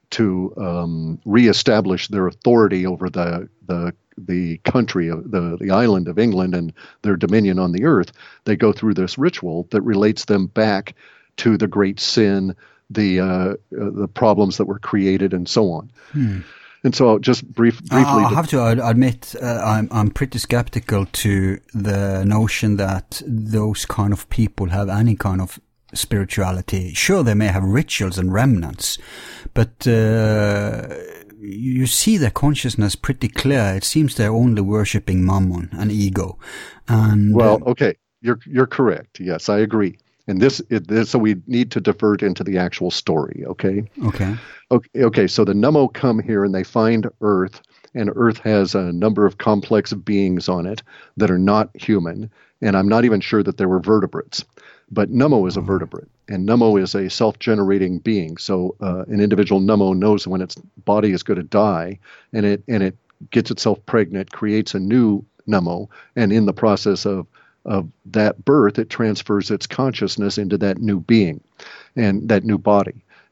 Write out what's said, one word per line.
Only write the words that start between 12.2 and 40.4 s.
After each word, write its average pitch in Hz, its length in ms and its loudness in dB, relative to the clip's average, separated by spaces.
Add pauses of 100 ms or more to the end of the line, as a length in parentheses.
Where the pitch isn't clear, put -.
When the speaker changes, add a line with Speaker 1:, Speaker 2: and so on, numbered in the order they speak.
Speaker 1:
the, 98 300 0
uh, 92 60 0
uh, 92 300 -2 (140)
the 101 380 -6
problems 101 500 2
that 104 80 0
were 98 140 -6
created, 95 560 0
and 87 120 -4
so 104 240 2
on. 85 200 -10 (220)
Speaker 2:
Hmm. 113 260 -2 (440)
Speaker 1:
And 123 120 0
so, 113 240 4
just - 320 0
brief, 117 300 2 (100)
Speaker 2:
I, 131 40 2
Speaker 1:
briefly 139 280 4
Speaker 2:
I - 60 2
Speaker 1:
to 110 60 0
Speaker 2:
have 160 140 0
to 135 120 0
ad-, 117 180 2
admit, 120 640 0
uh, 120 220 -4
I'm, 107 280 0
I'm 107 180 2
pretty 131 300 -4
skeptical 117 680 -2
to 95 540 -2 (140)
the 98 500 -2
notion 107 540 0
that 95 480 -4
those 107 600 -2
kind 101 280 -2
of - 160 -6
people 104 400 -2
have 98 180 -2
any 104 280 2
kind 92 260 -2
of - 180 -8 (340)
spirituality. 92 1000 -4
Sure, 190 300 2
they 110 100 4
may 107 140 2
have 95 160 0
rituals 95 540 -2
and 92 160 0
remnants, 101 640 0 (560)
but, - 340 -2
uh, 107 1000 2 (520)
you 123 480 -2
see 214 300 2
their 127 140 2
consciousness 127 640 0
pretty - 320 -4
clear. 117 480 0
It - 80 -4
seems 151 320 0
they're 107 160 0
only 117 300 2
worshipping 98 640 0
mammon 90 480 0
and 104 180 -4
ego. 95 480 -2 (480)
And, 107 480 4
Speaker 1:
Well, 110 300 6
Speaker 2:
uh, 123 60 2
Speaker 1:
okay, 127 240 0 (260)
you're, 117 240 -2
you're 127 220 2
correct. - 520 -2
Yes, 87 300 -4
I 104 100 2
agree. 107 380 0 (320)
And 98 120 -2